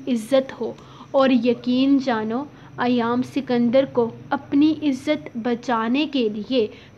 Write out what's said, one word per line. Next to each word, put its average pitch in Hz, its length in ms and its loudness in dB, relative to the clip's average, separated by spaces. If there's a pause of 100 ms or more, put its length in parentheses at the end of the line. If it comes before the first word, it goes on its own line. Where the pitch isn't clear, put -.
इज़्ज़त 269 440 0
हो, - 240 -8 (380)
और 269 200 4
यकीन 247 680 2
जानो 233 460 -2 (340)
अयाम 247 420 0
सिकंदर 247 600 2
को 240 260 -2 (220)
अपनी 294 380 2 (120)
इज्जत 302 540 -2
बचाने 240 680 -2
के 269 220 0
लिए 214 400 -2 (300)